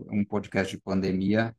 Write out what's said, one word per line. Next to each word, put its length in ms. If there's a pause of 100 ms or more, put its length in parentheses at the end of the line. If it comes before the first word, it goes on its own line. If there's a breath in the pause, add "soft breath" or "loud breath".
(100)
um 140
podcast 500
de 80
pandemia. 760